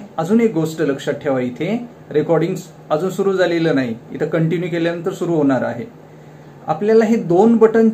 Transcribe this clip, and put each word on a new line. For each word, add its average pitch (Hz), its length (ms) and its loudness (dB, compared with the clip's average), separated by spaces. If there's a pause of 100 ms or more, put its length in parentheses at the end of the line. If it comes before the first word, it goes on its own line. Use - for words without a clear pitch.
(180)
अजून 190 240 2
एक 220 120 2
गोष्ट 160 280 -2
लक्षात 139 320 -2
ठेवा, 131 280 -2
इथे 151 360 -4 (340)
रेकॉर्डिंग 160 440 0 (340)
अजून 160 200 -2
सुरू 196 240 -2
झालेलं 170 420 0
नाही, 123 200 -2 (160)
इथं 160 180 -4
continue 165 400 -2
केल्यानंतर 170 440 -4
सुरू 170 220 -4
होणार 135 280 2
आहे. 113 220 -6 (840)
आपल्याला 220 380 2
हे 226 120 2
दोन 190 400 4
बटन 220 360 4